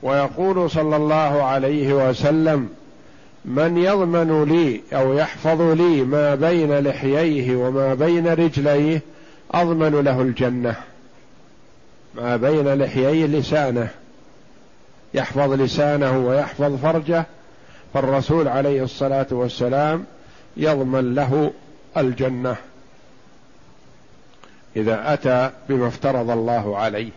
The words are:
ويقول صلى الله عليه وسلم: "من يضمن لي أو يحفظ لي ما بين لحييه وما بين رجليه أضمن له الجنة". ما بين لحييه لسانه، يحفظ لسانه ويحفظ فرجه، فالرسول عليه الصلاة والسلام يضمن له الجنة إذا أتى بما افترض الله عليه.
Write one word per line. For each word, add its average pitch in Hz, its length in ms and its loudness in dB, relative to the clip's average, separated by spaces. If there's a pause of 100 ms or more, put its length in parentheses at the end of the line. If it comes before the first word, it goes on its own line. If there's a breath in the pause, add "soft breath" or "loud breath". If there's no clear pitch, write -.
ويقول 151 680 0
صلى 156 240 0
الله 151 480 2
عليه 135 680 0
وسلم: 147 600 0 (760 loud breath)
"من 160 320 0
يضمن 170 680 2
لي 147 380 0 (120)
أو 135 200 2
يحفظ 156 480 0
لي 165 420 4
ما 143 320 2
بين 151 440 2
لحييه 139 760 0
وما 135 380 0
بين 165 340 2
رجليه 151 760 2 (500 loud breath)
أضمن 160 500 2
له 131 200 2
الجنة". 123 540 -2 (1400)
ما 120 200 -2
بين 139 380 2
لحييه 139 520 0
لسانه، 139 640 0 (1200)
يحفظ 135 400 -2
لسانه 135 640 0
ويحفظ 139 640 0
فرجه، 165 440 0 (680 loud breath)
فالرسول 139 540 0
عليه 139 360 0
الصلاة 135 480 -2
والسلام 135 720 -2 (520 loud breath)
يضمن 131 580 0
له 143 360 0 (460)
الجنة 127 580 -2 (2250 loud breath)
إذا 110 380 -2
أتى 131 380 0 (180)
بما 127 180 0
افترض 120 420 -2
الله 113 480 -2
عليه. 107 400 -4